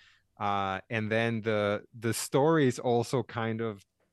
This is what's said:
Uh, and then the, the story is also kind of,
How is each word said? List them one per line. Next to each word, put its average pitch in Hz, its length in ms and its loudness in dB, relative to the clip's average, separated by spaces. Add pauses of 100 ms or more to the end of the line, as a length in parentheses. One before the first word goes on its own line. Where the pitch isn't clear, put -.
(380)
Uh, 98 520 0
and 110 200 -2
then 113 340 0
the, 104 380 0 (160)
the 113 160 -2
story 151 540 2
is 120 100 0
also 120 460 0
kind 113 380 -4
of, 107 200 -6 (320)